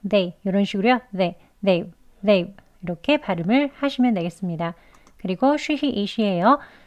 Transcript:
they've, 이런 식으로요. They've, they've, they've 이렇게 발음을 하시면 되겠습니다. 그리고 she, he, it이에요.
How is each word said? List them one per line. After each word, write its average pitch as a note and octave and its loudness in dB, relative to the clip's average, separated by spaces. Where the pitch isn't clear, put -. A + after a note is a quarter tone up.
they've, F#3+ 0
이런 G3 2
식으로요. G#3+ 0
They've, F3+ -2
they've, F3 0
they've G3 2
이렇게 F3+ -2
발음을 A#3 0
하시면 B3+ 0
되겠습니다. E3+ -4
그리고 G#3+ 0
she, D4+ -4
he, A#3+ -2
it이에요. G3+ 2